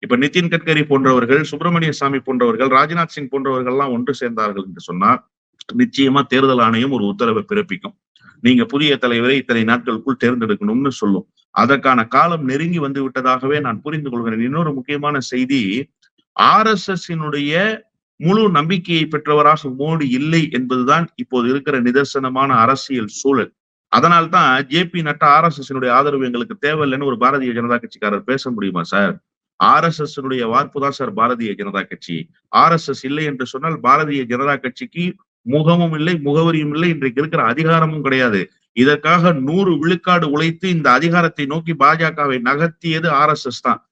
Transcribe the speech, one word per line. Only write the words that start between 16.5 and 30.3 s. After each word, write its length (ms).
எஸ் 220
எஸ் 140
முழு 300
நம்பிக்கையை 540
பெற்றவராக 640
மோடி 260
இல்லை 220
என்பதுதான் 460
இப்போது 260
இருக்கிற 320
நிதர்சனமான 680
அரசியல் 580
சூழல். 320
அதனால்தான் 580
ஜே 100
பி 140
நட்டா, 300
"ஆர் 120
எஸ் 140
எஸ் 100
ஆதரவு 300
எங்களுக்கு 280
தேவையில்லைன்னு" 440
ஒரு 120
பாரதிய 360
ஜனதா 200
கட்சிக்காரர் 520
பேச 260
முடியுமா 260
சார்? 220
ஆர் 280
எஸ் 160
எஸ் 140